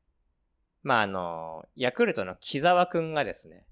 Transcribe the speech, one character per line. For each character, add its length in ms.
ま 140
あ、 20
あ 60
の、 580
ヤ 160
ク 120
ル 80
ト 140
の 100
木 240
澤 260
く 140
ん 140
が 100
で 80
す 160
ね、 240